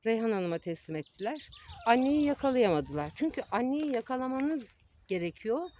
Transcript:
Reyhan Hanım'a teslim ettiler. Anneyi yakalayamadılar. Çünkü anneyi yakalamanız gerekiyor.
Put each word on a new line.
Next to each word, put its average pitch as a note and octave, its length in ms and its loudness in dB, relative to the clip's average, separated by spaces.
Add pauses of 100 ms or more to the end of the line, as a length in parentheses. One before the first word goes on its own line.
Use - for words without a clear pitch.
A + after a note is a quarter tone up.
Reyhan A3+ 260 2
Hanım'a F3 280 0
teslim D#3+ 360 -8
ettiler. G#3 520 -8 (380)
Anneyi C4 380 4
yakalayamadılar. F3 920 2
Çünkü - 260 -2 (100)
anneyi C#4 400 0
yakalamanız C4 840 -4 (300)
gerekiyor. G#3+ 600 -2 (100)